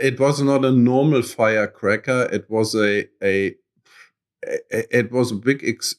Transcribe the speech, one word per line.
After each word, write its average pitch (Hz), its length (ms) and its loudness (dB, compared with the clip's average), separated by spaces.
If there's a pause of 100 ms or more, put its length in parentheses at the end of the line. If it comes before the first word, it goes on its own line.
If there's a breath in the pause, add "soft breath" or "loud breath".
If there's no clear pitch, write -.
it 127 160 0
was 143 240 2
not 139 220 2
a 135 80 2
normal 131 520 4
firecracker. 110 1080 -2
It 101 180 -6
was 110 240 -2
a, 104 340 0 (140)
a, 98 340 0 (880 soft breath)
a, - 540 -6
it 117 140 -2
was 123 200 0
a 107 40 -4
big 127 300 -2
ex-, - 340 -6